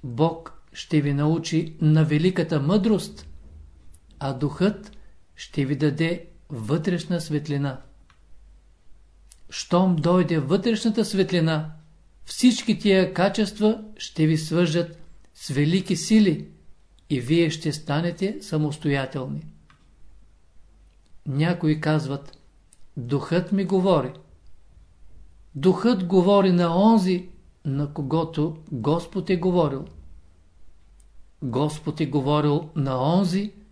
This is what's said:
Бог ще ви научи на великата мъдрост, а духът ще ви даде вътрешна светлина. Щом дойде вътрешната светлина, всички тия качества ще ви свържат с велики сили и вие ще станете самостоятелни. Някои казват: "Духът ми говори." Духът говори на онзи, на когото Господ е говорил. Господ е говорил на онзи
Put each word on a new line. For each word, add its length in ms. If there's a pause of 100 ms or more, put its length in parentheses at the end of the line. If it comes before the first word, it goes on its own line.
Бог 600 (100)
ще 280
ви 120
научи 680
на 240
великата 540
мъдрост, 680 (920)
а 140
духът 640 (380)
ще 300
ви 100
даде 540 (200)
вътрешна 720
светлина. 600 (1700)
Щом 460
дойде 440
вътрешната 680
светлина, 680 (500)
всички 540
тия 340
качества 720 (140)
ще 300
ви 100
свържат 640 (340)
с 140
велики 480
сили 540 (600)
и 100
вие 300
ще 240
станете 680
самостоятелни. 1040 (1800)
Някои 560
казват: 560 (600)
"Духът 540
ми 140
говори." 480 (1400)
Духът 500
говори 460
на 420
онзи, 360 (360)
на 280
когото 640 (140)
Господ 580
е 80
говорил. 480 (1600)
Господ 600
е 40
говорил 720
на 420
онзи 360 (180)